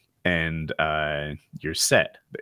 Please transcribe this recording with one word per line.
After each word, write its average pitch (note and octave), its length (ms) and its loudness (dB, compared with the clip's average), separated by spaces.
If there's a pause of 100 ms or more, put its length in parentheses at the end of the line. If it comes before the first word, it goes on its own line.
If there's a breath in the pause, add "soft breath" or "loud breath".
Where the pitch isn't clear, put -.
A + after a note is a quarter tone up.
(260)
and, E2 540 0
uh, D2+ 540 0 (260)
you're D2+ 160 -6
set." - 420 2 (240)